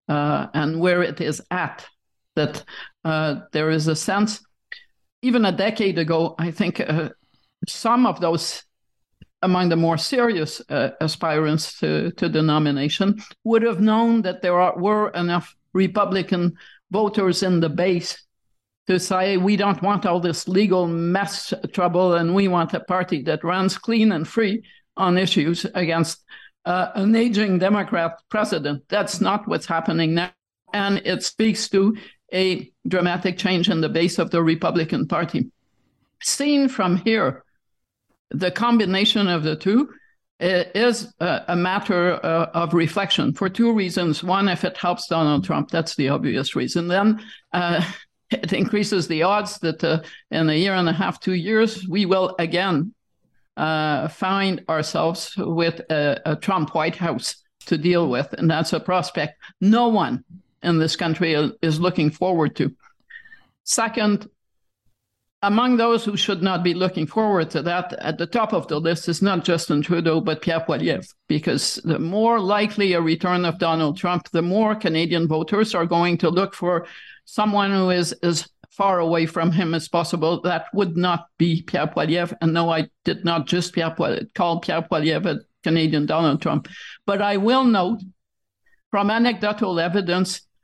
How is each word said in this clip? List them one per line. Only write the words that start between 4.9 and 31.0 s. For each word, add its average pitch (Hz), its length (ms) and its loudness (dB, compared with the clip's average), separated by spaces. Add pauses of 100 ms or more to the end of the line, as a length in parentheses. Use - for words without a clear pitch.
even 247 220 2
a 190 80 2
decade 196 460 0
ago, 165 420 0
I 165 120 -2
think, 180 280 -2
uh, 156 300 -2 (580)
some 240 380 2
of 170 160 0
those 170 420 -2 (800)
among 180 280 2
the 165 60 2
more 165 220 2
serious, 220 720 0
uh, 143 300 0
aspirants 156 800 -2
to, 156 320 0
to - 160 -2
the 156 140 0
nomination 151 800 0 (240)
would 226 180 4
have 220 160 0
known 226 420 4
that 185 200 -4
there 180 180 2
are, 180 180 2
were 208 340 0
enough 175 440 -2 (160)
Republican 185 840 0 (340)
voters 196 520 0
in 180 160 2
the 160 100 2
base 175 560 -2 (640)
to 185 120 2
say, 190 380 0
"We 196 180 2
don't 196 260 0
want 196 240 0
all 180 140 2
this 170 280 -4
legal 185 400 4
mess 170 640 -2 (200)
trouble, 180 420 2
and 165 180 2
we 196 140 4
want 175 260 0
a 180 60 -2
party 180 440 -2
that 156 200 -2
runs 185 340 0
clean 220 340 2
and 160 160 -2
free 220 360 -2 (340)
on 180 200 2
issues 170 480 0 (100)
against, 165 480 -2 (420)
uh, 180 300 0
an 214 200 2
aging 208 440 2
Democrat 185 600 0 (100)
president." 151 600 -2
That's 196 320 -2
not 202 260 -2
what's 165 200 -4
happening 165 480 0
now. 180 160 -2 (420)
And 202 320 0